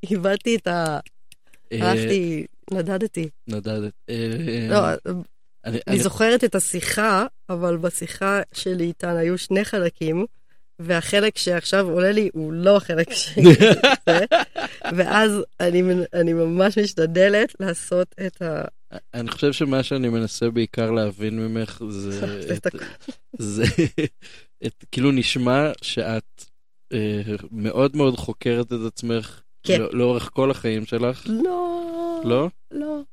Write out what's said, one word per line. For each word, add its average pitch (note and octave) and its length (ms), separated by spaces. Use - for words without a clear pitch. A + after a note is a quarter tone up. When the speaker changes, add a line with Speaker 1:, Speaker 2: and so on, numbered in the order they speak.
Speaker 1:
איבדתי G3+ 460
את - 100
ה-, E3+ 320
Speaker 2:
אה, - 180
Speaker 1:
הלכתי, F3 560
נדדתי. F#3+ 580
Speaker 2:
נדדת, G#2+ 440
אה, A2+ 600
Speaker 1:
לא, C#3 180
Speaker 2:
אני, D#2+ 80
Speaker 1:
אני A3 220
Speaker 2:
אני G3 120
Speaker 1:
זוכרת A#3 460
את A3+ 100
השיחה, G3 720
אבל F3 260
בשיחה F3+ 640
שלי F#3 320
איתן E3+ 320
היו E3+ 220
שני G3 260
חלקים, F3 640
והחלק F3+ 600
שעכשיו F3+ 520
עולה F3+ 220
לי G#3 200
הוא D#3 200
לא F3+ 240
החלק E3+ 360
ש-, - 260
Speaker 2:
<laughs> - 360
Speaker 1:
זה. F3 180
ואז G#3 360
אני F3+ 220
מנ-, F3+ 220
אני E3+ 180
ממש E3+ 460
משתדלת G3+ 840
לעשות F3+ 540
את - 160
ה-, D3+ 220
Speaker 2:
אני A#2+ 140
חושב C#3+ 240
שמה C3+ 300
שאני B2+ 260
מנסה A#2 420
בעיקר A2+ 400
להבין G#2+ 480
ממך A2 500
זה G2+ 220
Speaker 1:
<laughs> G2+ 380
זה F#3 60
Speaker 2:
את, - 120
Speaker 1:
הכל. - 120
Speaker 2:
זה A2 260
<laughs> - 500
את, - 260
כאילו, C#3 200
נשמע C3 580
שאת, - 640
אה, G#2 300
מאוד A#2 460
מאוד C3+ 200
חוקרת A#2+ 500
את A#2+ 200
עצמך A#2 560
Speaker 1:
כן. F#3 180
Speaker 2:
לא-, A2 120
לאורך B2 400
כל C3+ 180
החיים A2 360
שלך. A#2+ 400
Speaker 1:
לא. E4+ 1000
Speaker 2:
לא? C3 240
Speaker 1:
לא. D4 300